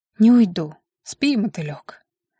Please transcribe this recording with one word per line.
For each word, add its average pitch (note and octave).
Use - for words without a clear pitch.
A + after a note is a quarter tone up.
«Не A3
уйду. F3
Спи, C#4+
мотылёк». E3+